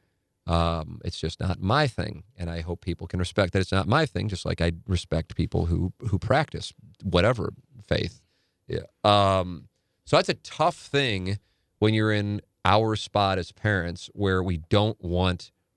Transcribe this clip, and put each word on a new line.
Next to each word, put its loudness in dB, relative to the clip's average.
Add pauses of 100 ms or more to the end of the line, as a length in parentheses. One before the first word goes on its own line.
(460)
Um, 0
it's -8
just -6
not -2
my 2
thing. -6 (140)
And -6
I -6
hope -8
people -6
can -4
respect 0
that 2
it's -2
not 2
my 2
thing, -4
just -6
like -2
I 2 (140)
respect -2
people 0
who, 0 (160)
who 0
practice -2 (300)
whatever 2 (340)
faith. -2 (460)
Yeah. -6 (180)
Um, 2 (360)
so 2
that's 2
a -2
tough -2
thing -2 (420)
when 4
you're 2
in -2 (240)
our 4
spot 0
as -6
parents -4
where 2
we -2 (100)
don't 2
want 0 (240)